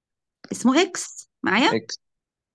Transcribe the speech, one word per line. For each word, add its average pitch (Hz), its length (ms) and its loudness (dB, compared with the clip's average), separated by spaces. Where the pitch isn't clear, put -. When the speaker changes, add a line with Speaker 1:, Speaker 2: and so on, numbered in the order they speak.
Speaker 1:
اسمه 262 340 2
X. - 420 -12
معايا؟ 226 280 2
Speaker 2:
X. - 260 -4